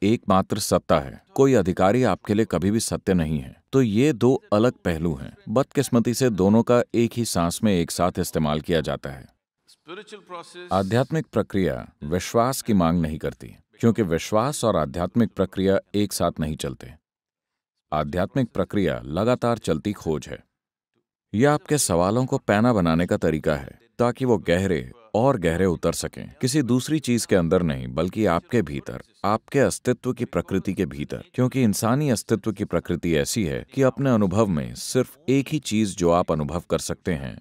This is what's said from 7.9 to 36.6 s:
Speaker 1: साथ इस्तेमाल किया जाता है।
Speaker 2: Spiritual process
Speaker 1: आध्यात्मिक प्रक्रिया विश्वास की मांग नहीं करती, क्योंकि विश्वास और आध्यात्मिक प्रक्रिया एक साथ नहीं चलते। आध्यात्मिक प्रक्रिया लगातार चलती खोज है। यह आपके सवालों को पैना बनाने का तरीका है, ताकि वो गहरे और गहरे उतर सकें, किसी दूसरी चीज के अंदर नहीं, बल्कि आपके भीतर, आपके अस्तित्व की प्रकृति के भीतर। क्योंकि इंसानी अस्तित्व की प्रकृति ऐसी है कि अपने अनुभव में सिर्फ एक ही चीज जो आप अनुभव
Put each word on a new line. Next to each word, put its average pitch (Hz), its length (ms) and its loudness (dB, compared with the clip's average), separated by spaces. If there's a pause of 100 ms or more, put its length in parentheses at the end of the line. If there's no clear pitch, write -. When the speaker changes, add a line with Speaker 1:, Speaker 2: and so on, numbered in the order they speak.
Speaker 1:
साथ 87 280 0
इस्तेमाल 78 420 -2
किया 82 200 0
जाता 69 280 -6
है। 67 180 -16 (420)
Speaker 2:
Spiritual 202 500 -20
process 175 540 -14
Speaker 1:
आध्यात्मिक 156 520 0
प्रक्रिया 87 640 -2 (140)
विश्वास 117 580 -2
की 117 120 -2
मांग 87 280 4
नहीं 78 160 -2
करती, 67 380 -10 (240)
क्योंकि 117 220 2
विश्वास 107 600 -2
और 107 120 2
आध्यात्मिक 87 540 0
प्रक्रिया 95 500 0 (160)
एक 101 180 0
साथ 87 260 0
नहीं 78 180 -4
चलते। - 360 -10 (1000)
आध्यात्मिक 87 540 -2
प्रक्रिया 90 580 -2
लगातार 113 520 0
चलती 98 360 -2
खोज 76 340 -4
है। 69 120 -12 (960)
यह 127 180 4
आपके 147 260 0
सवालों 101 480 2
को 135 120 -2
पैना 113 360 2
बनाने 85 320 2
का 104 120 0
तरीका 78 380 0
है, 69 240 -10 (200)
ताकि 120 260 0
वो 120 120 4
गहरे 85 540 0 (240)
और 123 220 4
गहरे 85 280 0
उतर 82 280 0
सकें, 62 480 -10
किसी 135 200 0
दूसरी 127 380 0
चीज 120 260 0
के 110 100 2
अंदर 87 280 2
नहीं, 67 240 -4
बल्कि 87 380 -2
आपके 90 360 0
भीतर, 69 400 -8 (240)
आपके 110 340 -2
अस्तित्व 123 540 0
की 120 120 -8
प्रकृति 92 480 -2
के 95 120 0
भीतर। 69 380 -8 (100)
क्योंकि 127 300 0
इंसानी 120 460 0
अस्तित्व 110 420 -2
की 95 140 -6
प्रकृति 85 500 -2
ऐसी 78 300 0
है 65 280 -4
कि 135 80 -2
अपने 135 280 0
अनुभव 104 380 2
में 67 280 -4
सिर्फ - 420 -4 (120)
एक 131 200 0
ही 156 100 -4
चीज 107 380 -2
जो 85 140 2
आप 87 200 2
अनुभव 78 380 -4